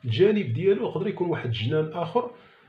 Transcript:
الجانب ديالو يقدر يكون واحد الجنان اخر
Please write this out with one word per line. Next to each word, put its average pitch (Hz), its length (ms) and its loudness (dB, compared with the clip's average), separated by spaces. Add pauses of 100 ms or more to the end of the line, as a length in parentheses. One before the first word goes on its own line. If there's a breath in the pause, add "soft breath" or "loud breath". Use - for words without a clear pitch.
الجانب 165 480 2
ديالو 196 360 2
يقدر 190 180 -4
يكون 180 220 -4
واحد 143 160 -2
الجنان 156 480 -2
اخر 175 380 -2 (380 loud breath)